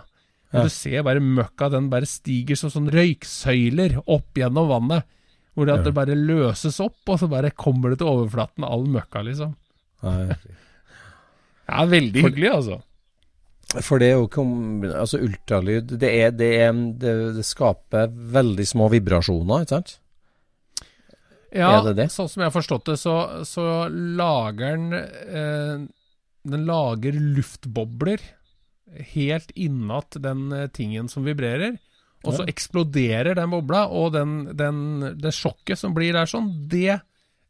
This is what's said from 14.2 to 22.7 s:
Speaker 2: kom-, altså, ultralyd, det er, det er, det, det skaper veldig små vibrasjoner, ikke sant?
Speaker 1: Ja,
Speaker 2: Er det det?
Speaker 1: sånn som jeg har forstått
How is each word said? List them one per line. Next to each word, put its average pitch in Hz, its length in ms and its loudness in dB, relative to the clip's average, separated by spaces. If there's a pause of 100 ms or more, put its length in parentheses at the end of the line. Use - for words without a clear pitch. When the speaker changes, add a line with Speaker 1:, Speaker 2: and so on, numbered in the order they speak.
Speaker 2:
kom-, 117 560 -2
altså, 98 380 -2
ultralyd, 107 640 -2 (120)
det 127 100 4
er, 113 220 6
det 117 180 2 (100)
er, 117 140 6
det, 117 640 -2
det 110 100 -4
skaper - 640 0
veldig 117 560 0
små 110 240 4
vibrasjoner, 95 720 2
ikke 151 60 -8
sant? - 280 -2 (1600)
Speaker 1:
Ja, 190 260 6
Speaker 2:
Er 208 40 0 (100)
det - 40 0
det? 120 140 2
Speaker 1:
sånn 175 180 -6
som 196 120 -4
jeg 165 100 2
har 175 100 0
forstått 131 240 -2